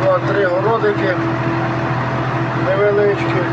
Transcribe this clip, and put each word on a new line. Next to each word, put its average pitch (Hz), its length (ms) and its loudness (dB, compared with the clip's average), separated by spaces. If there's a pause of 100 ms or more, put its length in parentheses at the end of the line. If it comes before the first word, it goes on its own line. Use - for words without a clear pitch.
два, 571 160 2
три 403 280 0
городики 202 680 0 (1500)
невеличкі. 202 760 2 (100)